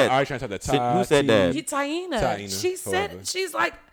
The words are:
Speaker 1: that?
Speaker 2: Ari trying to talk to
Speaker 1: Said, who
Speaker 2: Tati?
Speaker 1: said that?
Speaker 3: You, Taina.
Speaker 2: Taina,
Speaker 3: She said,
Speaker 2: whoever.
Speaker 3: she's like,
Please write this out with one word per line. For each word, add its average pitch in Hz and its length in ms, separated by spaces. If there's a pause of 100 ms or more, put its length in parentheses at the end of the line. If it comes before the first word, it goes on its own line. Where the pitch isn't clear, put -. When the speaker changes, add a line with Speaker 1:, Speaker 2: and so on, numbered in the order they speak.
Speaker 1:
that? 117 60
Speaker 2:
Ari 139 140
trying 135 120
to 127 80
talk - 140
to - 80
Speaker 1:
Said, 139 100
who 123 200
Speaker 2:
Tati? - 60
Speaker 1:
said 143 220
that? 98 300
Speaker 3:
You, 320 80
Taina. 302 460 (100)
Speaker 2:
Taina, 196 420
Speaker 3:
She 370 140
said, 392 340
Speaker 2:
whoever. 180 140
Speaker 3:
she's 359 280
like, 339 220 (180)